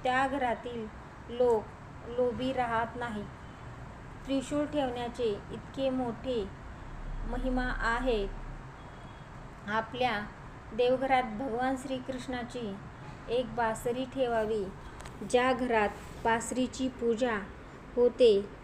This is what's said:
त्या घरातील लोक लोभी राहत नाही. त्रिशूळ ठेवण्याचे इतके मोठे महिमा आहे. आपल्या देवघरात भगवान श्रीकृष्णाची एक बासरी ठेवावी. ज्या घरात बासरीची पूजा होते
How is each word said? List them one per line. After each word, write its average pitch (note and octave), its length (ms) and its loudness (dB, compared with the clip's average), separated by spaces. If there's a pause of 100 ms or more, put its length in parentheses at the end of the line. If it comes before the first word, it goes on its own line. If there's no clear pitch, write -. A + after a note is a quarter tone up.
त्या B3+ 240 4
घरातील A#3+ 600 -2 (420)
लोक A#3 340 6 (440)
लोभी B3 460 0
राहत A#3 420 2
नाही. A#3 280 -4 (1000)
त्रिशूळ C4+ 400 2
ठेवण्याचे B3 640 0 (220)
इतके C4+ 380 -2
मोठे B3 560 0 (840)
महिमा B3+ 480 0
आहे. A3+ 500 2 (1400)
आपल्या A3 540 0 (540)
देवघरात B3+ 480 6
भगवान B3 520 0
श्रीकृष्णाची B3+ 1000 -4 (540)
एक A#3 260 0
बासरी A#3+ 500 0
ठेवावी. A3+ 600 2 (640)
ज्या B3+ 240 6
घरात A#3 360 4 (340)
बासरीची B3 640 2
पूजा A#3 520 2 (560)
होते A#3+ 540 8 (140)